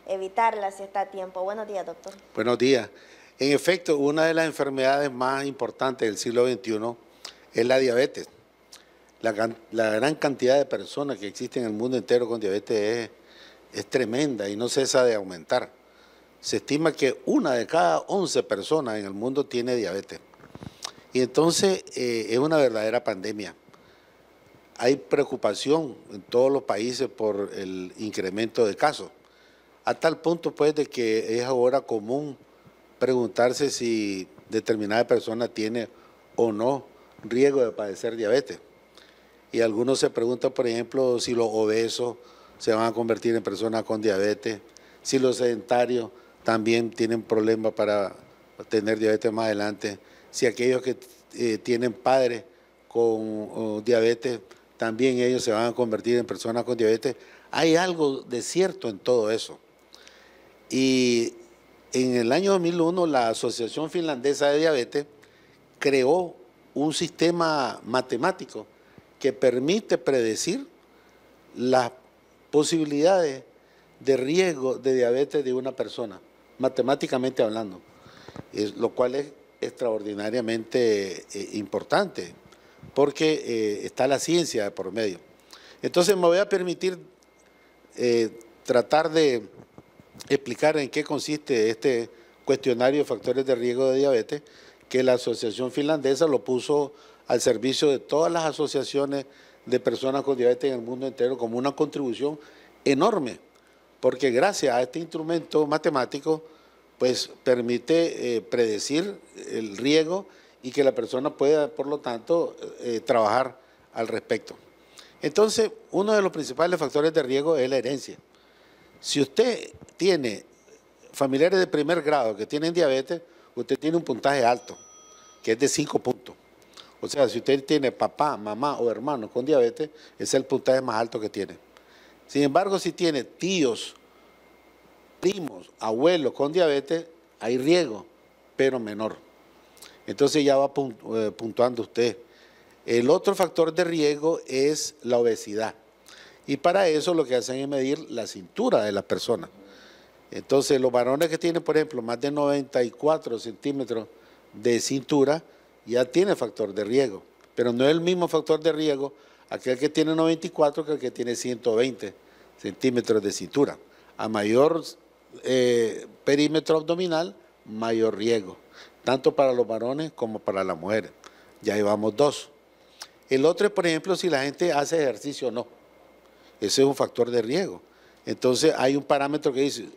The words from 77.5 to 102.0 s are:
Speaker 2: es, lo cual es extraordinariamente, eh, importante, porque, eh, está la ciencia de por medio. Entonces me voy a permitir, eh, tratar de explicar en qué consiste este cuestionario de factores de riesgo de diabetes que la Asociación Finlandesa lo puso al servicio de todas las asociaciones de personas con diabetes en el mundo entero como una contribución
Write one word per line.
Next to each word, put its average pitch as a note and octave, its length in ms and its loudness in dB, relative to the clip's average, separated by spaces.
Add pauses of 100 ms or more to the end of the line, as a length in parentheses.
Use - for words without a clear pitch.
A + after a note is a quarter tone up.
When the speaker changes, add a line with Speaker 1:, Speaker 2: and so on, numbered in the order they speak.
Speaker 2:
es, G2+ 240 -4
lo A2+ 200 -2
cual B2 180 0
es C#3+ 140 -4 (340)
extraordinariamente, A2 1700 -2
eh, G2 220 -10
importante, G#2 800 -4 (600)
porque, C#3+ 380 2
eh, G#2+ 520 -2
está A#2+ 220 -2
la C3+ 100 2
ciencia D3 460 0
de G2+ 80 -4
por F#2 200 -8
medio. G2+ 280 -4 (640)
Entonces F3 320 4
me F3+ 100 2
voy E3+ 140 6
a G3+ 100 0
permitir, F3+ 480 -2 (1000)
eh, A#2 380 2 (280)
tratar D3+ 480 2
de C3+ 360 2 (800)
explicar C#3+ 480 0
en C#3 120 -2
qué D3 140 -4
consiste C#3 680 -2
este A#2 360 0 (380)
cuestionario C3 540 2
de C#3 60 2
factores B2+ 420 -2
de C3 80 4
riesgo B2 340 0
de C3 80 2
diabetes C#3 460 0 (440)
que B2+ 140 0
la B2+ 120 4
Asociación A#2+ 580 -2
Finlandesa C#3+ 560 2
lo C3 160 2
puso C3+ 500 -2 (340)
al B2 140 2
servicio B2+ 480 2
de C3+ 80 2
todas D#3+ 340 0
las E3+ 140 -2
asociaciones C#3 800 -2 (400)
de B2 140 0
personas C3 420 -2
con C3+ 160 0
diabetes B2 340 2
en B2+ 80 -4
el A2+ 60 -10
mundo B2+ 220 -8
entero B2 280 -2
como A#2 220 -4
una C3+ 180 0
contribución C#3+ 640 -4 (460)